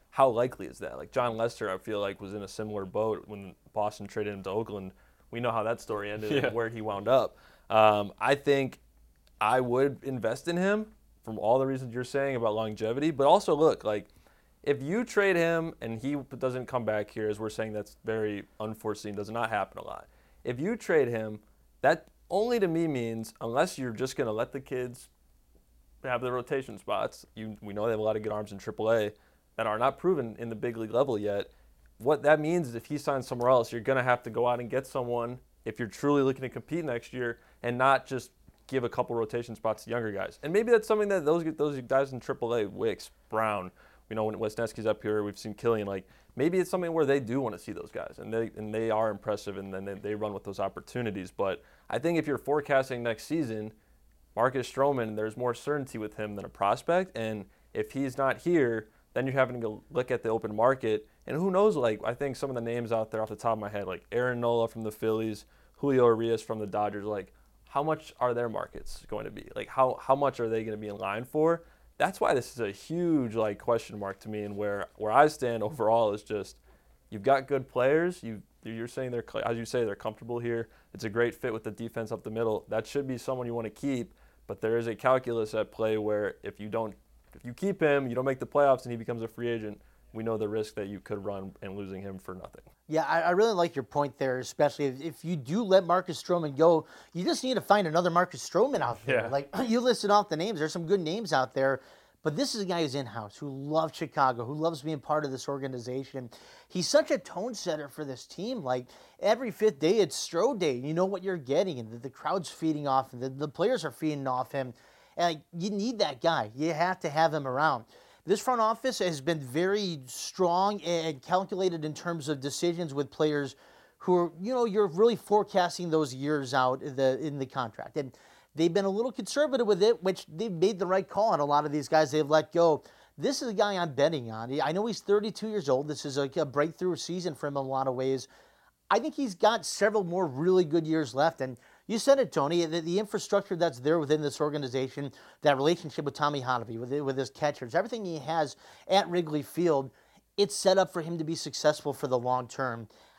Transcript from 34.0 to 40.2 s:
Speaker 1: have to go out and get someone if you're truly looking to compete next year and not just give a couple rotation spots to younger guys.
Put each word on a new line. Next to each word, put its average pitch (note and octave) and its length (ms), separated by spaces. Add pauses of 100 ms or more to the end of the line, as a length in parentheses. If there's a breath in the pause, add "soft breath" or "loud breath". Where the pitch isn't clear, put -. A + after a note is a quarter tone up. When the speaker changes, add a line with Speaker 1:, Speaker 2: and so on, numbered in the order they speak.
Speaker 1:
have B2 220
to A#2 60
go A#2 160
out A#2+ 140
and A#2 100
get C3 160
someone A#2+ 520 (260)
if A2+ 140
you're A#2 100
truly C#3+ 340
looking C3 200
to B2+ 60
compete D#3 360
next A#2+ 280
year A#2+ 260 (240 soft breath)
and A#2+ 160
not C3 280
just B2+ 240 (360)
give C3 180
a A#2 40
couple A#2+ 260
rotation A#2 400
spots A2 300
to A2 60
younger A2+ 220
guys. F#2+ 300